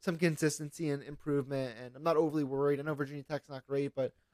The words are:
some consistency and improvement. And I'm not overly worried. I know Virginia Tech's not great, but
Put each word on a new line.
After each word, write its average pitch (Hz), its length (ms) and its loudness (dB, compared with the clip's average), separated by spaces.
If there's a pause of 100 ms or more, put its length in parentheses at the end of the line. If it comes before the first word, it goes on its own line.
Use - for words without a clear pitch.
some 170 160 -2
consistency 156 720 0
and 143 120 -2
improvement. 135 800 -2
And 123 100 -14
I'm 135 80 -14
not 165 140 4
overly 156 280 4
worried. 139 360 2
I - 20 -8
know 151 120 -2
Virginia 143 280 -6
Tech's 143 280 -6
not 135 160 -10
great, 139 280 -2
but 131 180 0 (200)